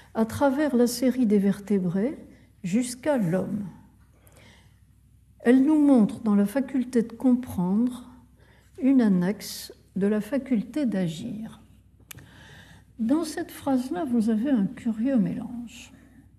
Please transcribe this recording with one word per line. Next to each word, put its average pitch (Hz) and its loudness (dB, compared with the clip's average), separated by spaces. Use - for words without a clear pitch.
à 226 0
travers 277 0
la 233 4
série 254 0
des 202 4
vertébrés 196 0
jusqu'à 247 -2
l'homme. 190 -2
Elle 262 6
nous 311 4
montre 262 4
dans 208 0
la 202 4
faculté 247 -2
de 226 -6
comprendre 247 0
une 262 4
annexe 190 0
de 190 0
la 214 0
faculté 262 -2
d'agir. 196 -6
Dans 277 0
cette - -8
phrase-là, 277 -2
vous 240 0
avez 226 0
un 208 2
curieux 233 -2
mélange. - -6